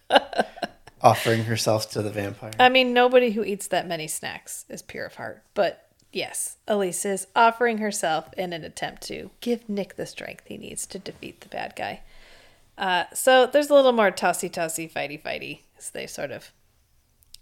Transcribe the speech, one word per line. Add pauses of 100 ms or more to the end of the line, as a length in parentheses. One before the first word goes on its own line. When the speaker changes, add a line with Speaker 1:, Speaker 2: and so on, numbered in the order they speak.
(100)
Speaker 1:
<laughs>
offering
herself
to
the
vampire.
Speaker 2:
I
mean,
nobody
who
eats
that
many
snacks
is
pure
of
heart. (100)
But (260)
yes, (100)
Elise
is (100)
offering
herself
in
an
attempt
to (100)
give
Nick
the
strength
he
needs
to
defeat
the
bad
guy. (760)
Uh,
so
there's
a
little
more
tossy-tossy,
fighty-fighty (180)
as
they
sort
of (880)